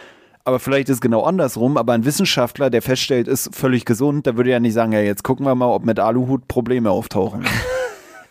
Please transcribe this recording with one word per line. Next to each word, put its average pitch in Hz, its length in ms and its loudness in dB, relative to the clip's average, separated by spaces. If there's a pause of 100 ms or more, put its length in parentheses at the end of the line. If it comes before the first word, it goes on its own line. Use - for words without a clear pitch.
(440)
Aber 127 160 0
vielleicht 139 300 0
ist 135 60 2
es 117 60 -4
genau 113 220 2
andersrum, 143 540 0
aber 120 160 2
ein 117 100 2
Wissenschaftler, 143 680 0
der 117 120 2
feststellt, 127 480 0
ist - 260 -4
völlig 127 300 0
gesund, 139 400 0
der 123 100 0
würde 123 140 2
ja 123 100 4
nicht 117 140 2
sagen, 113 180 0
ja, 107 80 2
jetzt 104 240 0
gucken 131 220 -2
wir 135 100 2
mal, 127 120 2
ob 98 180 0
mit 110 160 0
Aluhut 123 480 0
Probleme 120 420 0
auftauchen. 98 580 -2
<laughs> 508 360 -4 (440)